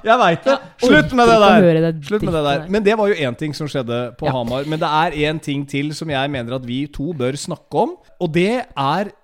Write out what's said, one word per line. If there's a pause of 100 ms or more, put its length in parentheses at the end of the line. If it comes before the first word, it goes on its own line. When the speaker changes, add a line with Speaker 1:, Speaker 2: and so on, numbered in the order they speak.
Speaker 1:
jeg
vet
det. (280)
Speaker 2:
jeg
Speaker 1:
Slutt
med
det
Speaker 2:
orker
ikke
å
Speaker 1:
der.
Speaker 2:
høre
det
Speaker 1:
Slutt
med
det
Speaker 2:
dritten
Speaker 1:
der.
Speaker 2:
der.
Speaker 1:
Men
det
var
jo (120)
en
ting
som
skjedde (200)
på
Speaker 2:
Ja.
Speaker 1:
Hamar,
men
det
er
en
ting
til
som
jeg
mener
at
vi
to
bør
snakke
om, (260)
og
det
er (120)